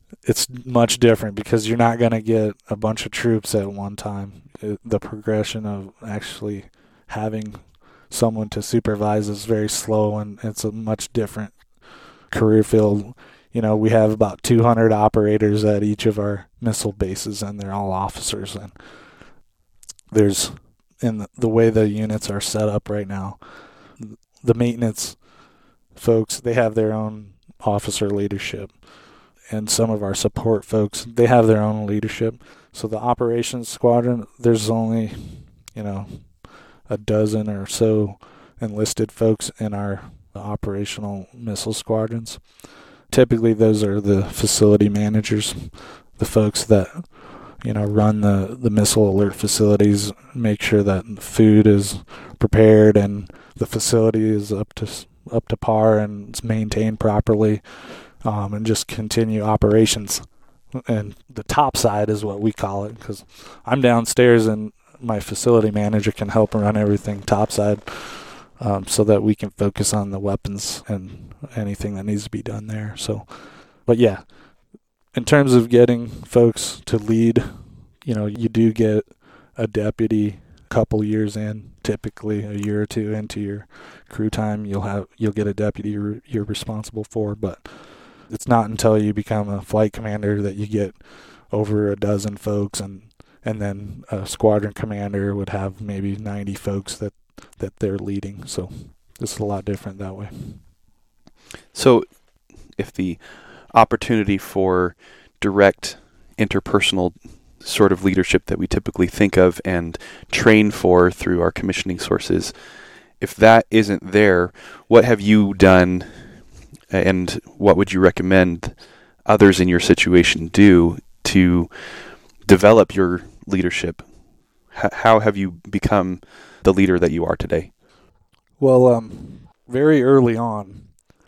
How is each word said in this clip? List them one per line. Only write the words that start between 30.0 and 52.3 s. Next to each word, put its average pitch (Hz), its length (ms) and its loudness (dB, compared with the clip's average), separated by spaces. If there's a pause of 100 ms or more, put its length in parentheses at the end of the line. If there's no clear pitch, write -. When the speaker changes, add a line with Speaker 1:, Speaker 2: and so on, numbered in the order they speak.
Speaker 1:
our 98 120 -4
support 107 500 -2
folks, 107 400 -4
they 117 220 2
have 117 200 6
their 110 140 4
own 107 240 -4
leadership. 107 580 -6 (300)
So - 140 -8
the 107 100 -6
operations 120 720 -4
squadron, 120 580 0 (100)
there's 113 320 2
only, 113 420 -2 (600)
you 110 100 -12
know, 98 240 -10 (840)
a 104 80 -6
dozen 107 520 -2
or 101 160 -8
so 107 520 0 (420)
enlisted 107 540 -4
folks 110 360 0 (100)
in 107 140 -6
our 101 280 -8 (340)
operational 101 1000 -8
missile 110 400 -8
squadrons. 113 640 -4 (720)
Typically, 117 440 2
those 107 300 2
are 101 180 -2
the 98 240 2
facility 104 640 4
managers, 104 640 -2 (640)
the - 80 -2
folks - 400 0
that, 101 220 4 (760)
you 113 100 -6
know, 104 120 -2
run 107 360 2
the, 101 380 0
the 120 100 -2
missile 104 400 2
alert 98 260 0
facilities, 104 760 2 (240)
make 110 260 -2
sure 104 220 2
that 98 220 -2 (140)
food 107 480 4
is 101 320 2 (400)